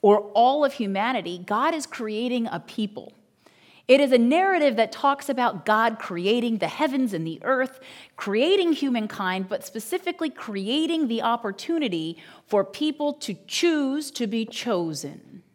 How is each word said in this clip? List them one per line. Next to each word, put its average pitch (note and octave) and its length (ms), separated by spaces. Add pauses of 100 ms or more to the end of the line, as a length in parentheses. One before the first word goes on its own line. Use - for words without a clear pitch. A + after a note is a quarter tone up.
or G#3 180 (120)
all C4+ 320
of C4+ 100
humanity. G3 680
God A3 300
is C#4 120
creating A#3 600
a E3+ 140
people. - 520 (760)
It C4+ 120
is C4+ 120
a B3+ 60
narrative D4+ 580
that A3 160
talks C#4 360
about A#3+ 360
God A3 340
creating A3 600
the E3+ 100
heavens C4 440
and E3 140
the E3 160
earth, B3+ 380 (360)
creating E4 580
humankind, G#3+ 760
but F#3 160
specifically F4 680
creating C4 760
the A3+ 140
opportunity A3 1000 (240)
for G3+ 180
people D4 500
to A3 200 (140)
choose D4 640
to A#3+ 140
be A3+ 180
chosen. E3+ 960 (120)